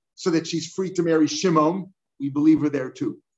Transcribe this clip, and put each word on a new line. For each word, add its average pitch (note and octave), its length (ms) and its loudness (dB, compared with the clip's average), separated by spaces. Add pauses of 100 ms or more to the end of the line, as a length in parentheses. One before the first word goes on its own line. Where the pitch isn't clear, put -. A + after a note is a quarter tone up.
(140)
so - 160 -4
that D#3+ 160 0
she's D#3+ 260 -6
free F#3+ 200 -6
to F3 100 0
marry D#3+ 240 2
Shimon, E3+ 640 0 (280)
we C#3 100 -6
believe D3 320 4
her D3+ 80 2
there C3 200 -4
too. - 280 -8 (200)